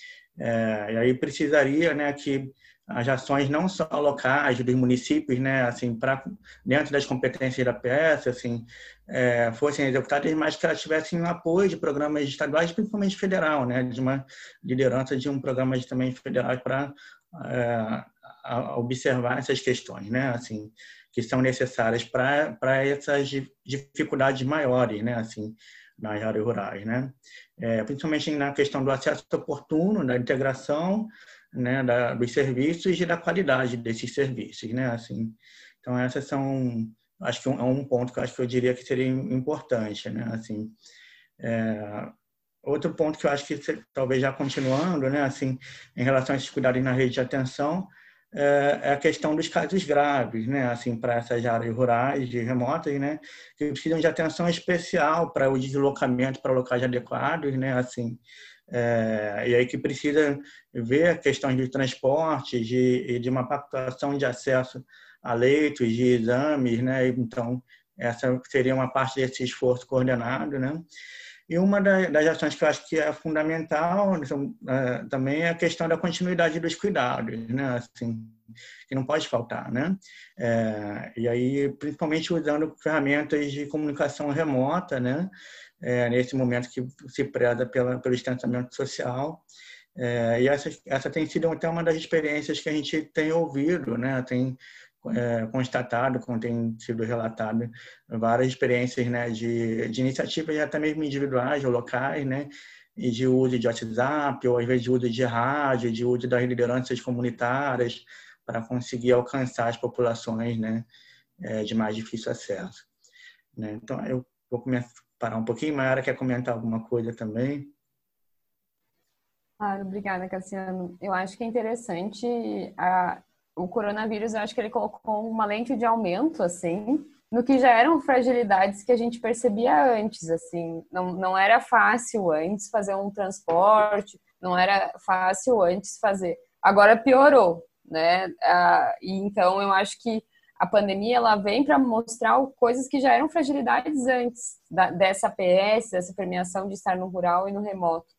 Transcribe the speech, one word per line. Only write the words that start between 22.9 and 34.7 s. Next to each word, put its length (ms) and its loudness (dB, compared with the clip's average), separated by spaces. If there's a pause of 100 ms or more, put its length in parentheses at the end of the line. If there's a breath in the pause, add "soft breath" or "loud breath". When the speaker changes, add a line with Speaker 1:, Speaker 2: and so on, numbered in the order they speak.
Speaker 1:
di-, 240 -6 (140)
dificuldades 800 -2
maiores, 560 0
né, 120 -2
assim, 400 -8 (420 soft breath)
nas 260 -6
áreas 220 -2
rurais, 400 -4
né? 260 -4 (480 loud breath)
É, 240 0
principalmente 480 -4
na 220 -2
questão 300 0
do 60 2
acesso 440 -2
oportuno, 720 0
da 100 2
integração, 920 -2 (440 loud breath)
né, 320 -2
da, 300 2
dos 180 -2
serviços 720 0
e 40 2
da 120 0
qualidade 580 0
desses 380 -6
serviços, 580 -4